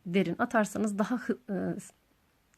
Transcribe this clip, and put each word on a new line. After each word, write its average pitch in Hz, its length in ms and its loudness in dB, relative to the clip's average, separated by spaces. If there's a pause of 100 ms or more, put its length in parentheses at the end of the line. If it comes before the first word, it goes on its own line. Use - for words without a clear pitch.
derin 175 340 2
atarsanız, 214 600 2
daha 233 180 0
hı-, - 220 -2 (100)
e, 202 60 -2 (1040)